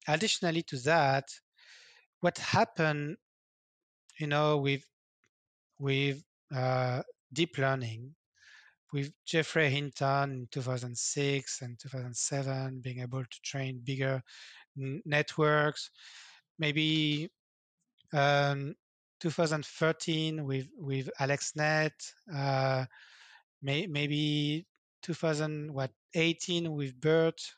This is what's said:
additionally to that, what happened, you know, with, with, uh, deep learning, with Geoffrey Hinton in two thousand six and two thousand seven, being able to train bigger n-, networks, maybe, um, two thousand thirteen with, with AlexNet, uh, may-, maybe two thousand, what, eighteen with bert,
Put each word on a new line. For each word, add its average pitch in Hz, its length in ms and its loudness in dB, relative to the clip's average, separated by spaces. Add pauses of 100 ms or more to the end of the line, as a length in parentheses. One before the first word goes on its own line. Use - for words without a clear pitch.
additionally 165 580 2
to - 160 -8
that, 139 440 4 (960)
what 175 180 0
happened, 156 800 2 (1040)
you 156 80 -4
know, 151 320 4
with, 139 240 0 (960)
with, 139 440 0 (320)
uh, 127 480 0 (300)
deep 165 240 0
learning, 131 580 -2 (760)
with 143 200 -4 (120)
Geoffrey 160 460 2
Hinton 139 640 0
in 127 180 -8
two 135 120 -6
thousand 123 360 -4
six 139 640 -2
and 120 160 -10
two - 100 -16
thousand 127 280 -8
seven, 131 640 -4
being 123 180 -8
able 127 220 -6
to - 220 -14
train 131 400 -6
bigger 135 380 0 (540)
n-, 135 280 -6
networks, 151 880 2 (680)
maybe, 156 680 2 (840)
um, 143 640 2 (460)
two 165 100 -2
thousand 156 340 0
thirteen 156 800 0
with, 135 220 -2 (100)
with 135 320 -4 (120)
AlexNet, 151 720 0 (420)
uh, 135 500 0 (800)
may-, 143 240 -2
maybe 147 800 0 (360)
two 170 120 -4
thousand, 151 580 -2
what, 135 180 -4 (240)
eighteen 165 580 0
with 139 280 -4
bert, 160 400 4 (180)